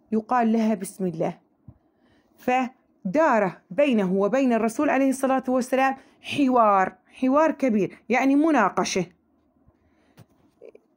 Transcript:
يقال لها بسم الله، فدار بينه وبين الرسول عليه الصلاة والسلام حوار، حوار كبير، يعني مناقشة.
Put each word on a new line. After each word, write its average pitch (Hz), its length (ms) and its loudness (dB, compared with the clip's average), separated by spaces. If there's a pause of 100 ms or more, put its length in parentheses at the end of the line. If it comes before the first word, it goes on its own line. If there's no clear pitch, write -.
(120)
يقال 226 400 0
لها 220 240 0
بسم 196 300 -10
الله، 170 320 -6 (1000)
فدار 247 1120 -2 (200)
بينه 208 420 0
وبين 226 400 0
الرسول 226 360 -2
عليه 269 200 0
الصلاة 262 380 -2
والسلام 262 480 -2 (260)
حوار، 220 760 2 (120)
حوار 285 440 0
كبير، 214 460 -2 (120)
يعني 262 260 2
مناقشة. 202 720 0 (1900)